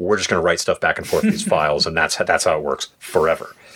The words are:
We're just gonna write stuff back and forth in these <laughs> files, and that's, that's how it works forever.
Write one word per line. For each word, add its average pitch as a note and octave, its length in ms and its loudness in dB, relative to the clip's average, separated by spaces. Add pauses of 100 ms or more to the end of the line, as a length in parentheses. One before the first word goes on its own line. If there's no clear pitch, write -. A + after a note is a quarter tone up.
We're F#2+ 160 0
just F#2+ 120 -2
gonna F2 140 2
write F2 160 2
stuff - 220 -2
back - 180 0
and - 80 -10
forth - 160 0
in A3 80 2
these - 140 -2
<laughs> - 20 -4
files, D2+ 400 2
and D#2+ 100 -4
that's, D#2 200 0
that's F2 260 0
how E2 160 2
it D2+ 60 -6
works C#2 240 -4 (100)
forever. - 560 0 (220)